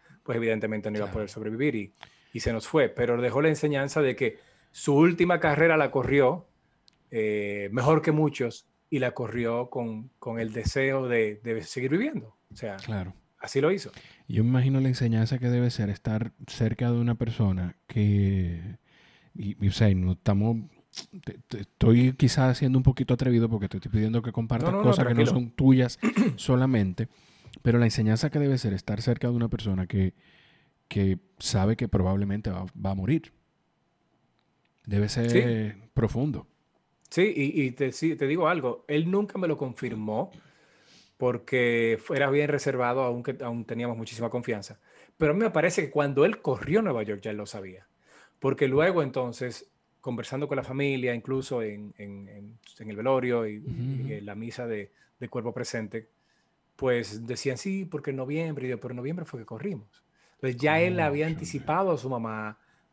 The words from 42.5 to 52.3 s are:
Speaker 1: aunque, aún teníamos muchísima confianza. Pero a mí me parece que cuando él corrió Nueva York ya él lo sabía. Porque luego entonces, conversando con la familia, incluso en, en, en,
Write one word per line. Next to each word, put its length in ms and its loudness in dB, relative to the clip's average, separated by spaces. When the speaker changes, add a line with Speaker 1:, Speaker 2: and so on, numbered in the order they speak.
Speaker 1:
aunque, 400 -4
aún 220 -6
teníamos 320 -6
muchísima 320 -6
confianza. 500 -6
Pero 140 2
a 40 0
mí 60 0
me 100 0
parece 340 2
que 60 -8
cuando 340 4
él 160 0
corrió 400 0
Nueva 220 -2
York 180 -6
ya 100 -6
él 60 -6
lo 80 -8
sabía. 420 -14
Porque 280 0
luego 360 4
entonces, 680 -6
conversando 460 -6
con 100 -4
la 60 -2
familia, 520 -2
incluso 460 -4
en, 360 -10
en, 300 -14
en, 320 -20